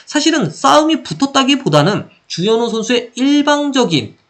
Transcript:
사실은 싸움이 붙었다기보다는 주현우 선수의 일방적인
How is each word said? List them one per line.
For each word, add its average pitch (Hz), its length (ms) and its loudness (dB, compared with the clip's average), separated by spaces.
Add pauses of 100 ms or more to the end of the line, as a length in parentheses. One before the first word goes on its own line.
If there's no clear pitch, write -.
사실은 294 440 0
싸움이 294 540 2
붙었다기보다는 247 1040 0 (200)
주현우 226 420 -2
선수의 226 460 -4
일방적인 277 1000 0 (140)